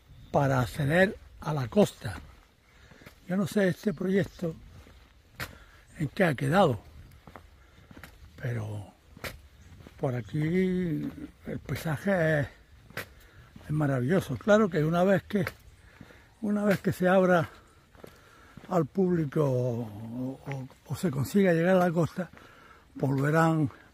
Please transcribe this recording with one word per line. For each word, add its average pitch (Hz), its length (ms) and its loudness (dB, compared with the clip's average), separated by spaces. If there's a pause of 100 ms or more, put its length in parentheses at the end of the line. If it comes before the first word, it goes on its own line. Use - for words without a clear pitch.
(300)
para 135 300 2
acceder 160 560 0 (240)
a 156 140 -4
la 131 140 -2
costa. - 520 0 (1040)
Yo 180 120 -2
no 190 80 0
sé 196 220 2
este 175 260 -2
proyecto 180 600 -2 (1400)
en 151 100 -2
qué - 160 0
ha 151 100 2
quedado, 143 440 2 (1600)
pero 107 560 -8 (1040)
por 131 160 -2
aquí 160 920 -2 (380)
el 151 200 -8
paisaje 156 760 -2
es, - 80 -4 (1160)
es - 60 -12
maravilloso. 139 680 0
Claro 214 320 4
que 160 160 -2
una 175 200 2
vez 196 180 2
que, 196 240 -2 (960)
una 208 220 -2
vez 196 160 2
que 190 120 0
se 180 160 0
abra 180 400 4 (1200)
al 170 160 0
público 165 580 0
o, 123 1000 -4
o, 135 220 -10 (180)
o 135 100 -8
se 175 140 -2
consiga 170 420 2
llegar 170 240 4
a 180 40 6
la 175 120 2
costa, 170 380 -2 (640)
volverán 151 760 2 (240)